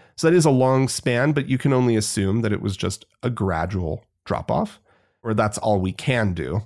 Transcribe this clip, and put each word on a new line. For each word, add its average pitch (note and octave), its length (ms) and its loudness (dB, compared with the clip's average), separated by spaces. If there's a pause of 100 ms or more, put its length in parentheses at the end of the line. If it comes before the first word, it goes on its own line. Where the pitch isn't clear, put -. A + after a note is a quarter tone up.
(180)
So E3 120 2
that E3+ 80 6
is D#3+ 80 6
a D#3 60 6
long C3 360 4
span, B2+ 440 0
but D3 180 -2
you C3 80 0
can C#3 160 0
only B2 220 2
assume G#2+ 460 0
that G#2 120 0
it F2+ 80 -2
was G2 160 -4
just - 280 -6 (180)
a B2 80 -2
gradual F2+ 760 -4 (200)
drop - 260 -4
off, F#3 280 -2 (440)
or A2+ 100 -2
that's G#2+ 240 0
all G#2 220 0
we F#2+ 140 -2
can A2+ 420 -2
do D#2+ 300 -4